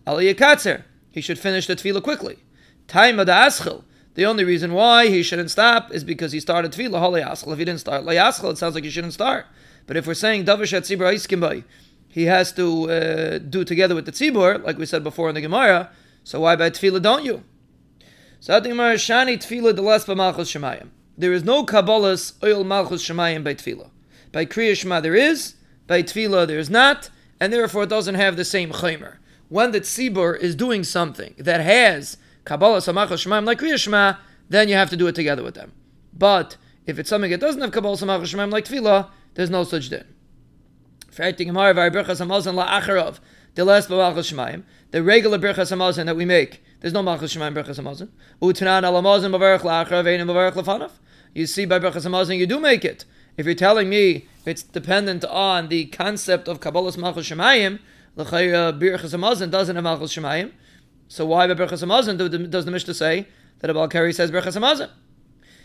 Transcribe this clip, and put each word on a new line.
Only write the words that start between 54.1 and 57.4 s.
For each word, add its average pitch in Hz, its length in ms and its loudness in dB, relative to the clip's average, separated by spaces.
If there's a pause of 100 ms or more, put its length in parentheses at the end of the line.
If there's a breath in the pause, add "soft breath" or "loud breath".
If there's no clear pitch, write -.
it's 165 200 -10
dependent 185 600 -4
on 180 420 -2
the 160 180 -2
concept 190 600 -4
of 165 100 -8
Kabbalas 175 400 -4
Malchus 170 320 -6
Shemayim, 202 480 2 (380 soft breath)